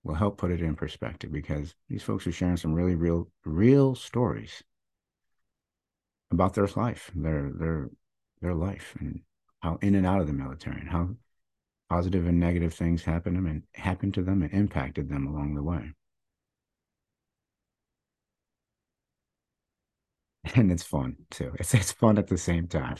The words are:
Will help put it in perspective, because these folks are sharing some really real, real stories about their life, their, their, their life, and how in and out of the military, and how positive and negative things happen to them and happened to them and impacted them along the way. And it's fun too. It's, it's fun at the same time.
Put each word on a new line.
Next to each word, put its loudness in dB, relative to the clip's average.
Will -4
help 0
put -2
it -2
in -2
perspective, -8
because -6
these -8
folks -4
are -2
sharing 0
some -2
really 2
real, 0
real 6
stories -4
about 4
their 2
life, -4
their, -2
their, -4
their -2
life, -6
and -8
how -2
in 4
and 4
out 4
of 0
the -2
military, -8
and -12
how 0
positive 2
and 4
negative 2
things 0
happen -2
to 0
them -2
and -4
happened -2
to 0
them 2
and -2
impacted -2
them -4
along -4
the -4
way. -4
And 8
it's 0
fun -2
too. -8
It's, 0
it's 2
fun 6
at 0
the 0
same 0
time. -4